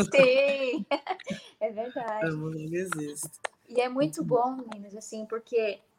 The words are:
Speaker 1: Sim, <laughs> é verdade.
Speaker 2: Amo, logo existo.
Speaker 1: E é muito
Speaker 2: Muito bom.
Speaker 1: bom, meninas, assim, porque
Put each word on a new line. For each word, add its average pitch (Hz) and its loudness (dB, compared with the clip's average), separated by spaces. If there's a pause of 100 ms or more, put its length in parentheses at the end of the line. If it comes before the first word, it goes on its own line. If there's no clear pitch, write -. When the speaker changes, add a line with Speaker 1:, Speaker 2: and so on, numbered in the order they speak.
(120)
Speaker 1:
Sim, 269 4
<laughs> - -6
é 220 -2
verdade. 226 -4
Speaker 2:
Amo, 156 -4
logo 160 -6
existo. 156 -4 (400)
Speaker 1:
E 240 2
é 247 2
muito 302 -2
Speaker 2:
Muito - -2
bom. 247 2
Speaker 1:
bom, 262 -10
meninas, 208 -14
assim, 220 -10
porque 226 -2 (200)